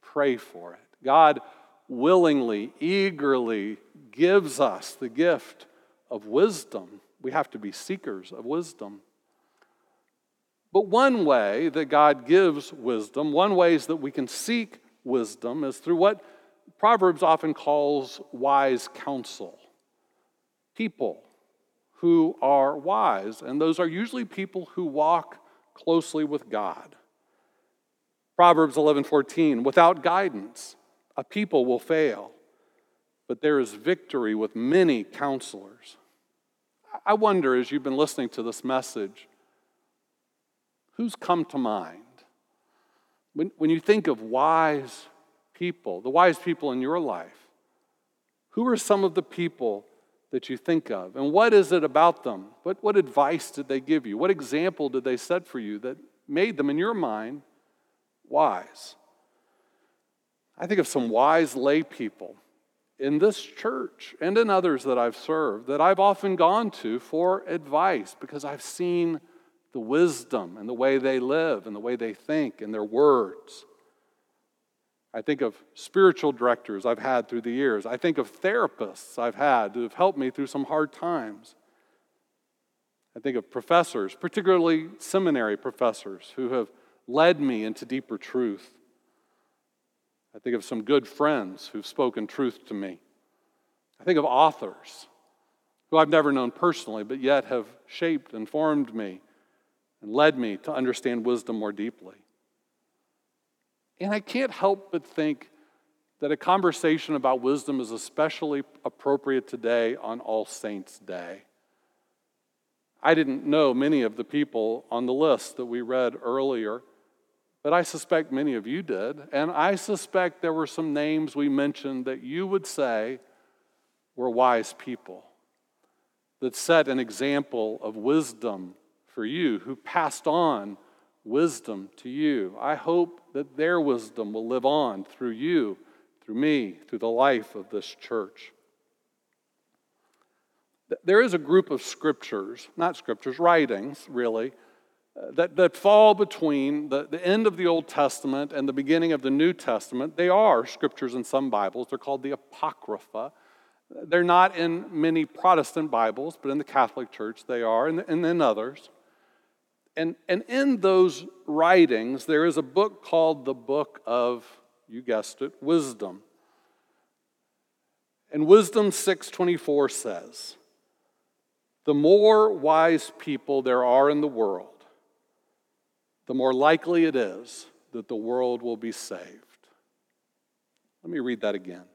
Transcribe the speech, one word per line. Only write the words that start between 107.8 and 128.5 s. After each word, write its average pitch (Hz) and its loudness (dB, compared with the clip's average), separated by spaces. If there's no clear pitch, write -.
is 110 -8
especially 147 -4
appropriate 135 -2
today 117 0
on 113 -10
All 110 -4
Saints' 101 -12
Day. 92 -14
I 160 4
didn't 143 -2
know 147 2
many 139 0
of 110 -4
the 117 -6
people 120 -4
on 120 -4
the 123 -2
list 143 0
that 127 -8
we 120 -8
read 123 -2
earlier, 123 -4
but 147 0
I 175 4
suspect 160 -2
many 139 -2
of 107 -6
you 151 -6
did, 120 -6
and 147 -2
I 175 0
suspect 185 -4
there 165 0
were 156 -2
some 160 -6
names 151 -2
we 143 0
mentioned 139 -2
that 131 -6
you 156 -6
would 190 -2
say 120 -4
were 127 -4
wise 120 2
people, 98 -14
that 127 -4
set 160 2
an 131 -2
example 123 -4
of 110 -8
wisdom 113 -2